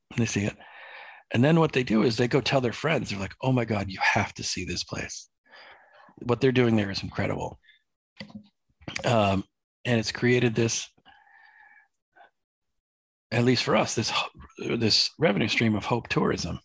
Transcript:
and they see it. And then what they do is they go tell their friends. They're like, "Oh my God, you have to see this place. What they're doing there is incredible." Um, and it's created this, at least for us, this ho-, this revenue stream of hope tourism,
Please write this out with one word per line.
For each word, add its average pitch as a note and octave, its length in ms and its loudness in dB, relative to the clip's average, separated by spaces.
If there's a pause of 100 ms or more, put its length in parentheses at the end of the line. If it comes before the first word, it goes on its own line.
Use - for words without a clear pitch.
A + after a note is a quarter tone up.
(120)
and - 60 -10
they A#2 80 0
see G#2 200 -2
it. - 100 -4 (760)
And A#2 120 4
then D#3+ 160 6
what D#3 140 2
they B2+ 100 0
do G#3+ 200 2
is A#2+ 140 2
they B2 100 2
go C3+ 140 2
tell C3+ 200 0
their A#2 120 0
friends. C3+ 360 -2
They're G2+ 100 -6
like, F#2+ 220 -8
"Oh C3 100 2
my B2 140 2
God, G#2 240 -2
you F#2+ 120 -10
have - 340 0
to - 80 -8
see - 220 -6
this F2+ 180 -6
place. - 460 -12 (960)
What A#2+ 180 0
they're C3 100 6
doing A#2+ 240 4
there G2+ 160 2
is F#2+ 120 -8
incredible." G2 560 -6 (1400)
Um, G2+ 400 2 (420)
and A#2+ 140 2
it's G#2+ 120 -2
created B2 440 2
this, A#2 320 -2 (2500)
at A#2+ 140 2
least B2 180 4
for - 120 2
us, - 200 0
this A2+ 160 -2
ho-, - 640 -6
this A2 400 2
revenue D#3+ 300 2
stream A2 280 2
of G#2 100 -4
hope A#2+ 220 -2
tourism, - 580 -2